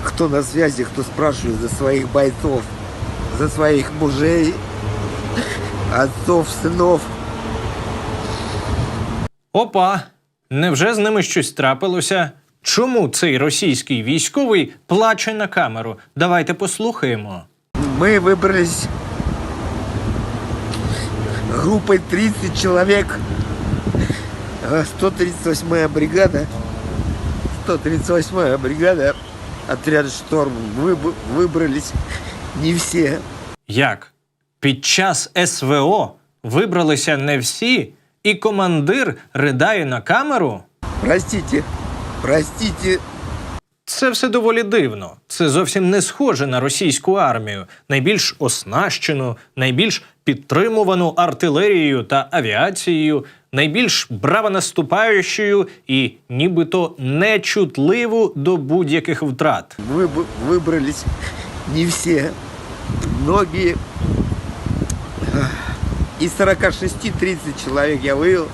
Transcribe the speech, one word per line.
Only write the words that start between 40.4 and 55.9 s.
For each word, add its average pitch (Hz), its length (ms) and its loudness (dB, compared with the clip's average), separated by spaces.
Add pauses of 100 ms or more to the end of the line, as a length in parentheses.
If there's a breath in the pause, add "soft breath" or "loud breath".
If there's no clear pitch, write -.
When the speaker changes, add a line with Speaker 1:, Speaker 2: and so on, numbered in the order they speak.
Speaker 1:
Простите, 196 640 0 (600)
простите. 180 760 0 (840)
Speaker 2:
Це - 260 0
все 247 180 0
доволі 226 340 2
дивно. 131 540 0 (120)
Це 165 200 0
зовсім 180 420 2
не 196 120 4
схоже 160 440 0
на 127 140 0
російську 143 520 0
армію, 113 540 0 (220 loud breath)
найбільш 147 500 0
оснащену, 131 960 -2 (200 soft breath)
найбільш 131 460 0 (220 soft breath)
підтримувану 180 920 2
артилерією 165 840 2
та 135 280 0
авіацією. 151 920 0 (300 loud breath)
найбільш 156 560 2
бравонаступаючою 196 1600 2 (180 loud breath)
і 131 260 2 (160)